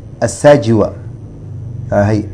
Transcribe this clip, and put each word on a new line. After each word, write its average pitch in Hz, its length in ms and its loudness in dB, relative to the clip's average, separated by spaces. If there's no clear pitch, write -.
As-Saajiwa. 117 720 4
Ha, 101 140 2
hay. 104 300 0